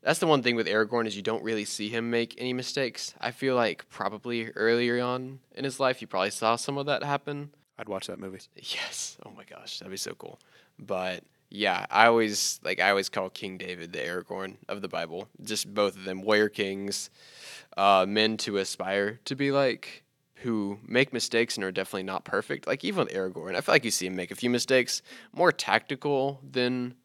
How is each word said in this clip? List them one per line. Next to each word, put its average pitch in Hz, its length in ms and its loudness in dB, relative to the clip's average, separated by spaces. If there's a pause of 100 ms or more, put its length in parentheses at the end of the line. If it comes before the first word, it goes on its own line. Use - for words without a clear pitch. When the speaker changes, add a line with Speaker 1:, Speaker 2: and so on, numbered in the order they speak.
Speaker 1:
That's 160 180 2
the 185 60 4
one 147 160 6
thing 120 140 4
with 113 100 0
Aragorn 110 400 2
is 98 100 -6
you 101 60 -8
don't 110 200 -2
really 107 220 -2
see 107 260 -6
him 117 200 -4
make 117 280 0
any 127 160 -4
mistakes. 127 680 -4
I 120 100 -4
feel 131 240 -2
like 113 360 0
probably 113 640 -4
earlier 120 500 2
on 127 380 -4 (140)
in 135 100 -6
his 131 160 -4
life, 131 200 2
you 113 60 -12
probably 98 240 0
saw 113 260 2
some 139 220 -4
of 139 80 -4
that 143 160 0
happen. 143 480 -4 (280)
Speaker 2:
I'd 113 100 -12
watch 95 180 -6
that - 120 -10
movie. 95 220 -12 (160)
Speaker 1:
Yes. - 720 -8
Oh - 100 -18
my - 80 -20
gosh. - 340 -14
That'd 92 120 -14
be 95 80 -8
so - 160 -8
cool. - 240 -16 (400)
But 92 460 -4 (260)
yeah, 98 400 0
I 110 160 8
always, 113 560 4
like, 90 180 -2
I 95 100 6
always 98 180 4
call 95 220 -4
King 95 280 -10
David 87 340 -10
the 82 80 -8
Aragorn 92 560 -6 (120)
of 101 140 -6
the 98 60 -8
Bible. 85 400 -6 (140)
Just 104 320 -6
both 101 220 2
of 95 80 -14
them, 95 180 -6
warrior 107 260 6
kings, 98 640 -4 (680)
uh, 98 320 6
men 107 300 2
to 101 200 -2
aspire 101 680 -2
to 139 100 -6
be 139 160 0
like, 135 540 0 (380)
who 104 440 -2
make 127 260 2
mistakes 117 440 0
and 101 80 -4
are 95 80 -2
definitely 95 320 -4
not 95 200 -6
perfect. - 440 -4
Like, 135 160 -2
even 185 220 0
with - 60 -10
Aragorn, 92 440 -4
I 117 40 2
feel - 140 4
like 151 100 6
you 110 60 0
see 92 160 -2
him 92 80 -4
make 90 160 -6
a 95 60 -12
few 120 120 0
mistakes, 123 540 2 (300)
more 165 180 4
tactical 135 1000 0
than 127 460 -2 (100)